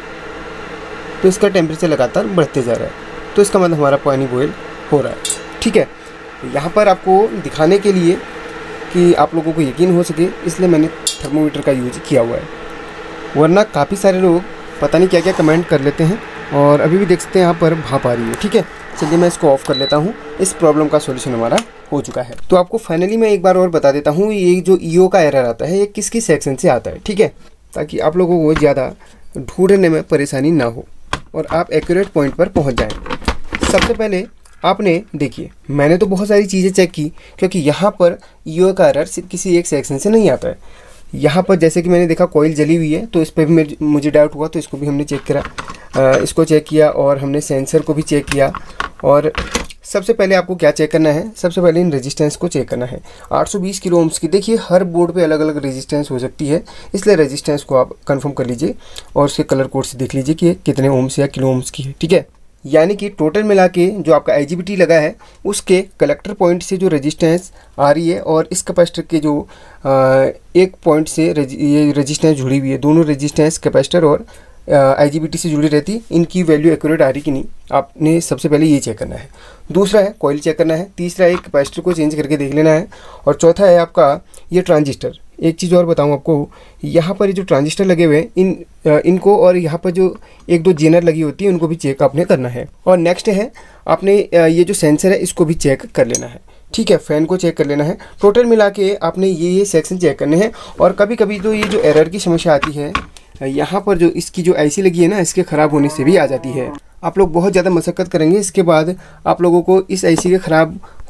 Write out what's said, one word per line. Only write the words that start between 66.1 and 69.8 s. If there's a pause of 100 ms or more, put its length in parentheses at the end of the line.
point
से
जो
resistance (280)
आ
रही
है
और
इस
capacitor
के
जो,
अ, (680)